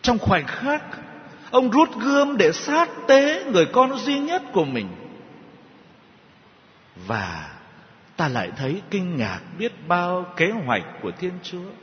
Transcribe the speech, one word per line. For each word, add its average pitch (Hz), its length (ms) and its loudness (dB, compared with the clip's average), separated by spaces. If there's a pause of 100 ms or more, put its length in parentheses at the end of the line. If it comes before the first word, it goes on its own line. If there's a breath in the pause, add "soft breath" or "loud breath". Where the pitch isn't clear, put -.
Trong 240 160 2
khoảnh 170 300 2
khắc, 285 360 -4 (680 loud breath)
ông 254 180 4
rút 285 260 4
gươm 277 420 2
để 165 140 6
sát 320 380 0 (180)
tế 285 440 6
người 175 140 6
con 262 320 4
duy 277 220 -2
nhất 339 240 -2 (100)
của 165 120 2
mình. 117 220 -4 (2250)
Và 87 440 -6 (680)
ta 160 100 0
lại 113 300 -2
thấy 143 320 -4
kinh 180 280 -4
ngạc 95 220 -4 (180)
biết 214 300 -6
bao 175 380 -2 (120)
kế 170 140 2 (140)
hoạch 107 180 0 (180)
của 92 100 -6
Thiên 180 220 -8 (100)
Chúa. 180 260 -12 (140)